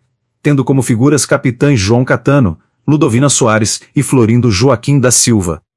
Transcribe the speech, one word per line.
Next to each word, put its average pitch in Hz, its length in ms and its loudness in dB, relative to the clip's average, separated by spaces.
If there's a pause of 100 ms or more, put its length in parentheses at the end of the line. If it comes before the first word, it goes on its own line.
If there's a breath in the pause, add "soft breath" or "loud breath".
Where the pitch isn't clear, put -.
(440)
tendo 139 220 0
como 135 160 0
figuras 127 440 0
Capitã 143 480 -2
João 113 300 0
Catano, 131 560 0 (260)
Ludovina 143 440 0
Soares 110 520 -2 (140 loud breath)
e 143 80 0
Florindo 120 480 2
Joaquim 131 480 0
da 120 120 2
Silva, 90 500 -2 (160)